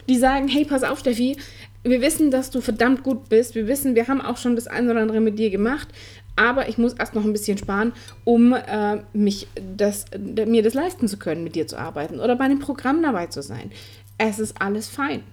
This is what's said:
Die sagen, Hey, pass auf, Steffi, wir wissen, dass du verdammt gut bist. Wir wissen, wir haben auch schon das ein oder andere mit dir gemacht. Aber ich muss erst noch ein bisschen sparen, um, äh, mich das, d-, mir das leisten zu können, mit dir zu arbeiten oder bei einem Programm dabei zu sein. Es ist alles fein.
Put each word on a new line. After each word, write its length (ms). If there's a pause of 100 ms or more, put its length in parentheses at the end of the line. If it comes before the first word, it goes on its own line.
Die 80
sagen, 320
Hey, 160
pass 180
auf, 180
Steffi, 360 (480)
wir 160
wissen, 300
dass 200
du 120
verdammt 400
gut 260
bist. 260
Wir 140
wissen, 260
wir 140
haben 140
auch 160
schon 180
das 100
ein 240
oder 100
andere 200
mit 180
dir 120
gemacht. 380 (460)
Aber 340
ich 100
muss 160
erst 200
noch 100
ein 80
bisschen 260
sparen, 340 (320)
um, 300
äh, 480 (100)
mich 340 (300)
das, 300 (100)
d-, 300
mir 160
das 120
leisten 320
zu 120
können, 260
mit 100
dir 140
zu 100
arbeiten 400
oder 180
bei 80
einem 140
Programm 440
dabei 240
zu 160
sein. 280 (480)
Es 200
ist 220
alles 280
fein. 340 (100)